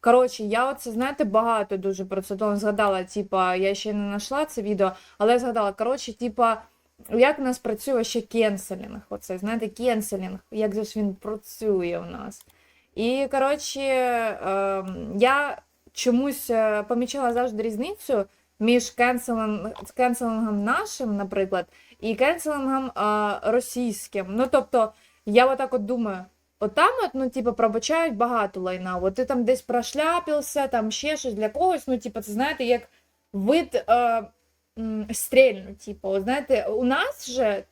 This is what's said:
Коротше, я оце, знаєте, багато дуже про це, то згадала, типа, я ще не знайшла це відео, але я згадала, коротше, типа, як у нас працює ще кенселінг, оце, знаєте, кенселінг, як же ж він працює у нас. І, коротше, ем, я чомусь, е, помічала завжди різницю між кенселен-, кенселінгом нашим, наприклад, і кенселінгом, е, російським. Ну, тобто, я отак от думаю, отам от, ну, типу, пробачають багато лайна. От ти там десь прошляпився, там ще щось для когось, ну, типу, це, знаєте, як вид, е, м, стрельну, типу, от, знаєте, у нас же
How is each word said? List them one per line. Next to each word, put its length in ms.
Коротше, 420
я 280
оце, 200
знаєте, 320
багато 540
дуже 280
про 160
це, 140
то 200
згадала, 480
типа, 520
я 200
ще 180
не 140
знайшла 380
це 160
відео, 300
але 160
я 60
згадала, 320
коротше, 460
типа, 440
як 300
у 20
нас 180
працює 440
ще 180
кенселінг, 880
оце, 280
знаєте, 300
кенселінг, 720
як 240
же 80
ж 160
він 160
працює 920
у 40
нас. 340
І, 360
коротше, 500
ем, 720
я 440
чомусь, 560
е, 340
помічала 500
завжди 300
різницю 640
між 240
кенселен-, 920
кенселінгом 680
нашим, 540
наприклад, 480
і 160
кенселінгом, 720
е, 640
російським. 800
Ну, 220
тобто, 420
я 200
отак 280
от 120
думаю, 400
отам 320
от, 100
ну, 160
типу, 240
пробачають 600
багато 460
лайна. 360
От 180
ти 100
там 180
десь 180
прошляпився, 1040
там 240
ще 260
щось 160
для 160
когось, 380
ну, 100
типу, 240
це, 100
знаєте, 320
як 180
вид, 560
е, 340
м, 320
стрельну, 600
типу, 240
от, 140
знаєте, 420
у 180
нас 460
же 420